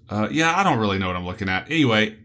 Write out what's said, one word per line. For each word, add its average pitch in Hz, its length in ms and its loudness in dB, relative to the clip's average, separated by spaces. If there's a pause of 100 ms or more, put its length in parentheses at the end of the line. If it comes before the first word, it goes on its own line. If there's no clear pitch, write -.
(100)
uh, 104 200 -2
yeah, 160 260 0
I 196 60 2
don't 156 160 2
really 101 200 0
know 95 100 -2
what 90 80 -2
I'm 90 80 -6
looking 90 240 -6
at. 92 220 -2
Anyway, 110 540 2